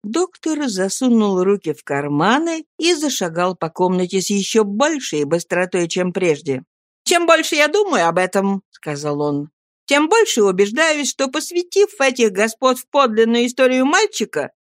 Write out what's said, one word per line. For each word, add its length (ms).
доктор 640
засунул 760
руки 300
в 100
карманы 800
и 160
зашагал 600
по 140
комнате 540
с 80
еще 340
большей 600
быстротой, 640
чем 240
прежде. 500
«Чем 220
больше 280
я 140
думаю 400
об 100
этом, — 520
сказал 500
он, — 300
тем 220
больше 340
убеждаюсь, 680
что, 180
посвятив 720
этих 320
господ 460
в 100
подлинную 580
историю 380
мальчика, 680